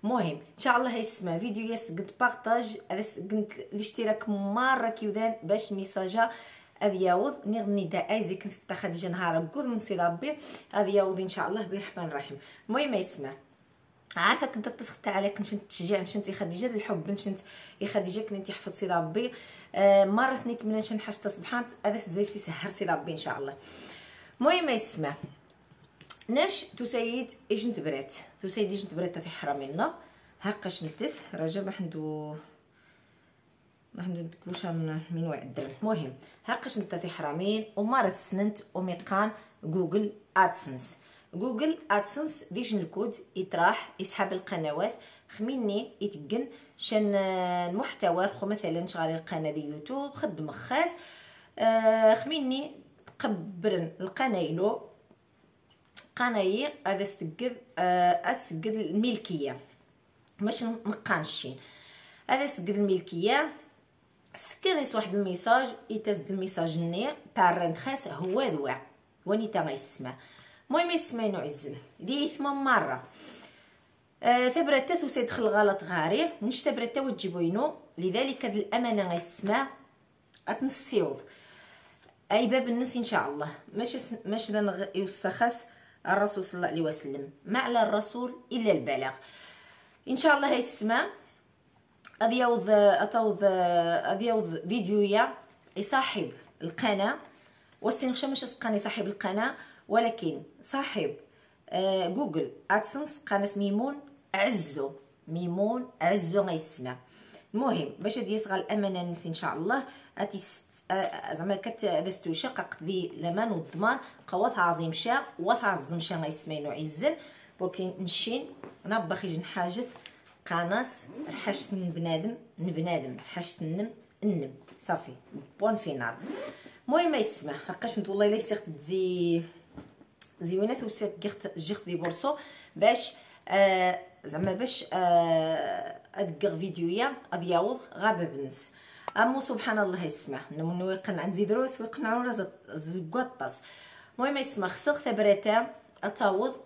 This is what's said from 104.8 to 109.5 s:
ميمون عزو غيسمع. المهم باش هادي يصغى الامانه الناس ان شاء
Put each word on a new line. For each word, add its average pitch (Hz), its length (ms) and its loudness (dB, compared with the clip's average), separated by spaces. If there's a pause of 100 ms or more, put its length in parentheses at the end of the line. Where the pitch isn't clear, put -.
ميمون 190 600 0 (100)
عزو 180 420 4
غيسمع. 156 540 -4 (580)
المهم 202 440 0
باش 214 200 -2
هادي 202 160 -2
يصغى 214 220 0
الامانه 190 460 0
الناس 175 240 -4
ان 165 80 -4
شاء 160 200 -2